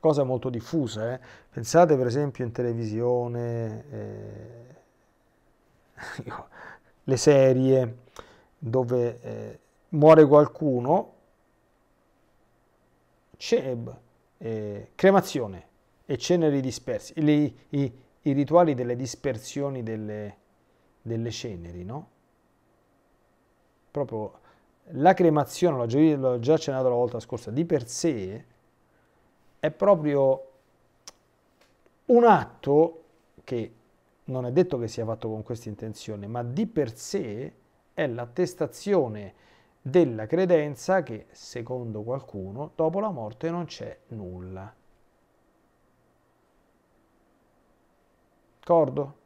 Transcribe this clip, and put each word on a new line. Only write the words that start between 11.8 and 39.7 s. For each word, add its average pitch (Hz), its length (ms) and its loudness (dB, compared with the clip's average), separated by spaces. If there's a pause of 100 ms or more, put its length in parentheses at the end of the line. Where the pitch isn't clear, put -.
c'è, 135 400 -2 (600)
eh, 107 560 -10
cremazione 151 760 2 (360)
e 147 140 -6
ceneri 156 420 2
dispersi, - 600 -8
le, 147 320 2 (160)
i, 139 220 -2 (300)
i 143 100 0
rituali 147 420 4
delle 123 220 -4
dispersioni 131 840 -8
delle, 107 540 -10 (640)
delle 113 300 -6
ceneri, 90 540 -12
no? 104 240 -12 (1800)
Proprio 113 500 -8 (480)
la 165 260 4
cremazione, 151 640 2
l'ho 120 80 -2
già, 117 120 0 (180)
l'ho 131 220 0
già 123 160 2
accennato 131 340 0
la 123 60 2
volta 120 260 -2
scorsa, 113 300 -12
di 135 140 -2
per 143 240 -2
sé 110 560 -4 (1120)
è 156 120 -2
proprio 147 800 2 (1600)
un 240 180 6
atto 160 800 4 (420)
che 117 300 -8 (500)
non 127 220 -6
è 123 60 -6
detto 143 260 2
che 117 100 -6
sia 117 160 -8
fatto 113 240 -8
con 110 140 -8
questa 113 260 -12
intenzione, 107 580 -12
ma 120 160 -8
di 131 240 -4
per 139 300 -4
sé 135 560 -8 (420)
è 165 120 -2
l'attestazione 120 1300 -4 (520)